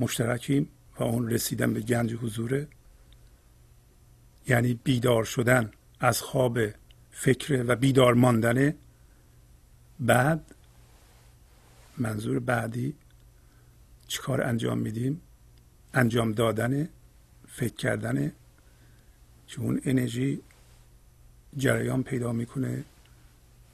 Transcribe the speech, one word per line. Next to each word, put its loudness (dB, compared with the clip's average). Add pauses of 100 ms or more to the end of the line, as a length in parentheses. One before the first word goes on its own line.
مشترکیم 0 (300)
و -2
اون 0
رسیدن 0
به -4
گنج 0
حضوره، -6 (1800)
یعنی 2
بیدار 2
شدن 2 (300)
از 2
خواب 0 (520)
فکر 0
و 2
بیدار 6
ماندنه. 4 (1200)
بعد 2 (1400)
منظور -4
بعدی -4 (1120)
چی -8
کار -2
انجام -2
می‌دیم؟ -4 (760)
انجام 2
دادن، 0 (600)
فکر -6
کردنه -4 (1120)
که -14
اون -2
انرژی -2 (1160)
جریان 0
پیدا -4
می‌کنه -6 (880)